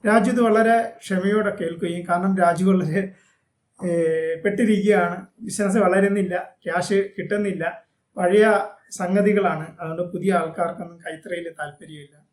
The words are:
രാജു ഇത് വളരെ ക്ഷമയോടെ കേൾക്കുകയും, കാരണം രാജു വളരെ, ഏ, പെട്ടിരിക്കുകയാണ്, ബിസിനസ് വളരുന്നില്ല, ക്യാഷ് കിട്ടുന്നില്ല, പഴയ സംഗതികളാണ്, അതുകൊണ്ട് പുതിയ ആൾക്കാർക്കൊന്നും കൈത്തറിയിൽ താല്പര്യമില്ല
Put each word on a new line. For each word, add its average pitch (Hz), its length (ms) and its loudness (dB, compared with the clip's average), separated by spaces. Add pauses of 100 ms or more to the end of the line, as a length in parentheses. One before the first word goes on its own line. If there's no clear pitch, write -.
രാജു 220 280 4
ഇത് 240 100 2
വളരെ 214 340 4 (240)
ക്ഷമയോടെ 196 560 0
കേൾക്കുകയും, 170 520 -6
കാരണം 185 300 0
രാജു 175 280 2
വളരെ, 185 360 2 (800)
ഏ, 180 100 -6 (520)
പെട്ടിരിക്കുകയാണ്, 196 760 2 (220)
ബിസിനസ് 202 380 -2
വളരുന്നില്ല, 196 580 2 (280)
ക്യാഷ് 180 340 -2 (200)
കിട്ടുന്നില്ല, 185 460 -4 (540)
പഴയ 196 280 4 (440)
സംഗതികളാണ്, 185 760 0 (140)
അതുകൊണ്ട് 165 240 -8 (100)
പുതിയ 190 200 -2
ആൾക്കാർക്കൊന്നും 170 640 -2
കൈത്തറിയിൽ 170 500 -10 (120)
താല്പര്യമില്ല 147 580 -16 (160)